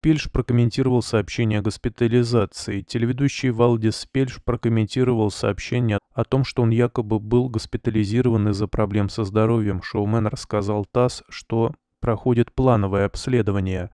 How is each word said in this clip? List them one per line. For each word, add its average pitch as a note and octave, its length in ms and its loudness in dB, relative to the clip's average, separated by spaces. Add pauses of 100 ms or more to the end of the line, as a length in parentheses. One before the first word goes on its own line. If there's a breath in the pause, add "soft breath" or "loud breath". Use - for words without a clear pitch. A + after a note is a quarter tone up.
Пельш D3+ 280 2
прокомментировал B2 680 0
сообщение G#2+ 600 -2
о - 20 -8
госпитализации. A2+ 1200 0
Телеведущий B2 680 -2
Валдис A2+ 640 2
Пельш C3+ 320 -4
прокомментировал A#2 840 0
сообщение A2 680 -2 (140)
о A#2 120 -2
том, C3+ 200 2
что - 180 -2
он A2+ 60 4
якобы A2+ 500 0
был A#2+ 300 2
госпитализирован A2 1000 0
из-за G2+ 180 -2
проблем G2+ 400 0
со A2+ 160 -4
здоровьем. G#2+ 580 0
Шоумен G#2+ 440 -2
рассказал G#2 580 -2
тасс, - 460 -2
что - 440 -2 (280)
проходит A#2 500 0
плановое G2+ 540 2
обследование. G2 880 -2